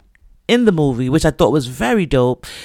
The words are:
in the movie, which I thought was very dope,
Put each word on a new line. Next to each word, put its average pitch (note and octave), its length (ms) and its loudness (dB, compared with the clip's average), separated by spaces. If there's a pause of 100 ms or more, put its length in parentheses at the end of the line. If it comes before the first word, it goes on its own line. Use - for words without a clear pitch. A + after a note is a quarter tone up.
(480)
in A#3+ 180 2
the G#3+ 60 4
movie, C3+ 360 0
which C#3+ 160 0
I D#3 80 2
thought C3+ 220 2
was C#3+ 140 0
very G#3 380 -2
dope, B2+ 400 0 (200)